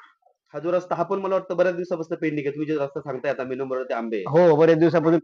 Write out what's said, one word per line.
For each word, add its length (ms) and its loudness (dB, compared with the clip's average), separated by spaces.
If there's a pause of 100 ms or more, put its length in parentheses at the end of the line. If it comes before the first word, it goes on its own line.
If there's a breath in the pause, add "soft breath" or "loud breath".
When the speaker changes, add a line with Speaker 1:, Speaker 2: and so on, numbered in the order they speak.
(540)
Speaker 1:
हा 60 -10
जो 120 -4
रस्ता, 240 -2
हा 80 -4
पण 160 -4
मला 160 -2
वाटतं 220 -4
बऱ्याच 180 2
दिवसापासून 420 -6
पेंडिंग 300 -4
आहे. 80 -2
तुम्ही 120 -6
जे 120 -2
रस्ता 200 -6
सांगताय 320 -4
आता 120 -6
मेनुंबरवाडी 460 -6
ते 40 -4
आंबे. 240 -4
Speaker 2:
हो, 380 4
बरेच 220 6
दिवसापासून. 460 4